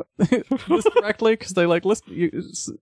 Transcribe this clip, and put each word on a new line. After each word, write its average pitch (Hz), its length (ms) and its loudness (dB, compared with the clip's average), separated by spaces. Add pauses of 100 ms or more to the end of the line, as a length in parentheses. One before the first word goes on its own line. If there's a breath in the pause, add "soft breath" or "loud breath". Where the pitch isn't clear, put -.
<laughs> - 100 -20
This 277 760 0
correctly? 220 440 2
'Cause - 140 -10
they, 180 160 2
like, 170 180 2
list-, 202 240 -2
you, 170 280 -2
s-, - 320 -10 (140)